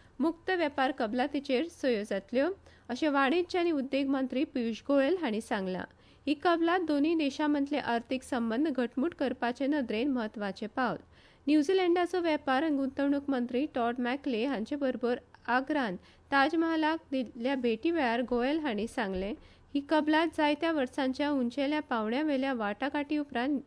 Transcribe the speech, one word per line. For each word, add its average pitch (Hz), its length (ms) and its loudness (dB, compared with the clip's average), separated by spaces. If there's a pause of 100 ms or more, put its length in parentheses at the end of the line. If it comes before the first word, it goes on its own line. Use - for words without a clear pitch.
(200)
मुक्त 330 300 -2
वेपार 294 420 0
कबलातीचेर 262 800 -2
सयो 233 320 0
जातल्यो, 240 460 -2 (400)
अशें 269 200 0
वाणिज्य 294 500 2
आनी 339 120 2
उद्देग 277 380 0
मंत्री 262 340 0
पियुष 233 440 -4
गोयल 285 340 4
हांणी 226 200 -2
सांगलां. 190 420 -4 (440)
ही 277 60 2 (100)
कबलात 339 380 4
दोनूय 311 340 2
देशां 302 340 0
मदले 285 300 0
अर्थीक 233 440 -2
संबंद 233 440 0
घटमूट 262 460 -2
करपाचे 254 540 -2
नदरेन 269 440 0
म्हत्वाचें 214 560 -4
पावल. 226 300 -2 (500)
न्यूझीलंडाचो 349 760 4
वेपार 302 420 0
आनी 302 140 0
गुंतवणूक 277 520 0
मंत्री 247 360 0 (100)
टॉड 240 240 0
मॅकले 247 460 -2
हांचे 254 300 -4
बरोबर 247 440 -2 (280)
आग्रांत 254 500 0 (340)
ताजमहालाक 320 680 2 (120)
दिल्ल्या 262 440 -2
भेटी 240 360 0
वेळार 254 380 2
गोयल 254 300 0
हांणी 233 280 -2
सांगलें, 196 460 -4 (400)
ही 285 160 -2
कबलात 311 380 4 (100)
जायत्या 302 340 2
वर्सांच्या 269 580 0
उंचेल्या 277 520 0
पावंड्या 233 420 -2
वेल्या 269 300 0
वाटाघाटी 277 640 -2
उपरांत 269 500 -2